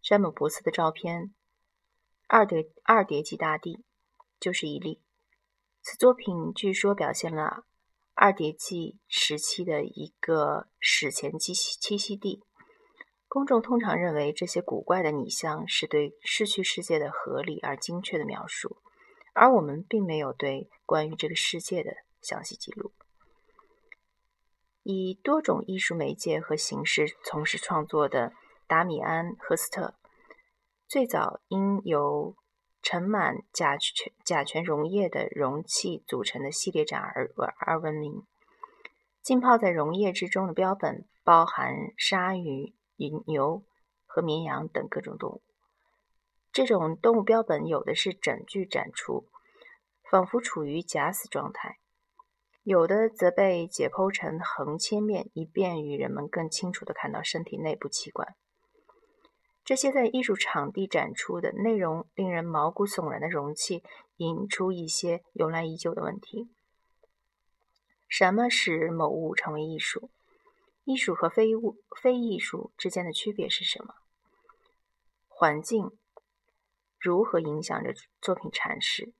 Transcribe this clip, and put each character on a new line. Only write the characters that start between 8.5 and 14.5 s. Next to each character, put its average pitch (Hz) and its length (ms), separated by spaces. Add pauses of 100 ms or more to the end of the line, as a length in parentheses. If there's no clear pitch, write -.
纪 - 560
时 - 320
期 - 240
的 151 200
一 - 360
个 151 480 (120)
史 - 300
前 143 220
栖 175 240
息-， - 240
栖 - 200
息 202 180
地。 - 260 (840)
公 277 180
众 240 160
通 233 180
常 202 180
认 170 160
为 147 200
这 175 120
些 175 160